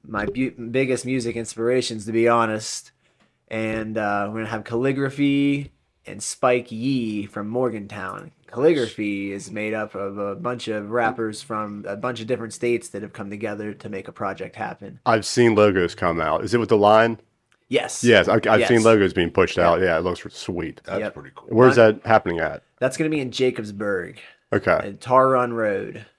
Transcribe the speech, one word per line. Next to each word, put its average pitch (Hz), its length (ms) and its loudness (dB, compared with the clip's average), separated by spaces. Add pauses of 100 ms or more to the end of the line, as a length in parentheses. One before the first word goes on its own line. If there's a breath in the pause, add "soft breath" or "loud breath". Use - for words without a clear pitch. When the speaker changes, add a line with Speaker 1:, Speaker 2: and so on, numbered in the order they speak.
Speaker 1:
my 104 200 -6
bu-, 117 260 -4
biggest 127 540 -4
music 123 300 -4
inspirations, 117 680 -2
to 110 60 -6
be 113 160 4
honest. 113 640 0 (560)
And, 110 480 -6
uh, 101 320 -2
we're 107 120 -8
gonna 107 80 -8
have 107 160 -8
Calligraphy 139 1040 -2 (340)
and - 180 -14
Spike 123 500 0
Yee 113 540 -4
from 104 220 -10
Morgantown. 104 840 -6 (160)
Calligraphy 107 840 -2
is 98 180 -12
made 107 240 -6
up 107 200 -6
of 101 240 -8
a 101 160 -6
bunch 113 340 -8
of 107 220 -6
rappers 113 520 -2
from 104 440 -8
a 98 100 -8
bunch 113 240 -6
of 110 60 -10
different 117 260 -6
states 120 380 -2
that 101 120 -10
have 104 100 -14
come 101 180 -12
together 104 440 -8
to 107 140 -16
make 98 200 -10
a - 40 -16
project 98 440 -8
happen. 107 480 -12
Speaker 2:
I've 113 220 2
seen 117 280 4
logos 95 400 4
come 85 260 -2
out. 78 240 0
Is 98 100 -2
it 120 60 2
with 107 80 -2
the 113 80 4
line? 110 420 6 (500)
Speaker 1:
Yes. - 360 -2
Speaker 2:
Yes, 104 240 6
I, 101 60 4
I've 110 340 4
seen 120 100 6
Speaker 1:
Yes. 110 60 4
Speaker 2:
logos 104 280 6
being 85 180 0
pushed 90 260 2
Speaker 1:
Yeah. 87 120 4
Speaker 2:
out. 85 120 4
Yeah, 87 180 2
it 85 40 0
looks 87 180 -4 (120)
sweet. 87 520 -8
Speaker 3:
That's 98 160 -6
Speaker 1:
Yep. 107 140 -8
Speaker 3:
pretty 69 200 -18
cool. - 160 -20
Speaker 2:
Where's 117 260 8
Speaker 1:
Mine 110 260 8
Speaker 2:
that - 60 -10
happening 101 300 4
at? 78 240 -4 (160)
Speaker 1:
That's 131 180 -2
gonna 156 140 -2
be 156 100 -2
in 127 100 -6
Jacobsburg. 104 880 -4 (340 loud breath)
Speaker 2:
Okay. 98 180 2
Speaker 1:
At 98 300 0
Tar 127 300 4
Run 123 220 0
Road. 104 540 -4 (120)